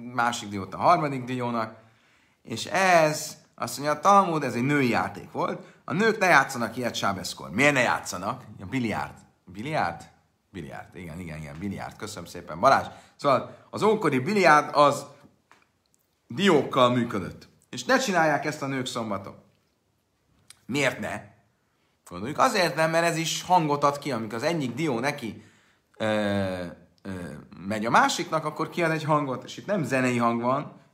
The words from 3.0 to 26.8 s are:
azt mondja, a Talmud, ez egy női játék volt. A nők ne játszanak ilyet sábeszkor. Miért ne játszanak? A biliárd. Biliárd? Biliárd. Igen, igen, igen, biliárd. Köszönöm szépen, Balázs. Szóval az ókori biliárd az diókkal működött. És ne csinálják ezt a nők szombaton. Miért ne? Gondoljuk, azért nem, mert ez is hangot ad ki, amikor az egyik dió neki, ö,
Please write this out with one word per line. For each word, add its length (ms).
azt 220
mondja, 180
a 40
Talmud, 440
ez 100
egy 100
női 260
játék 420
volt. 340
A 80
nők 240
ne 100
játszanak 500
ilyet 180
sábeszkor. 540
Miért 240
ne 80
játszanak? 640
A 40
biliárd. 480
Biliárd? 640
Biliárd. 440
Igen, 240
igen, 180
igen, 220
biliárd. 360
Köszönöm 300
szépen, 340
Balázs. 280
Szóval 400
az 120
ókori 380
biliárd 560
az 300
diókkal 600
működött. 580
És 140
ne 140
csinálják 480
ezt 160
a 60
nők 180
szombaton. 500
Miért 340
ne? 220
Gondoljuk, 280
azért 380
nem, 140
mert 160
ez 120
is 260
hangot 400
ad 140
ki, 140
amikor 260
az 60
egyik 300
dió 260
neki, 440
ö, 80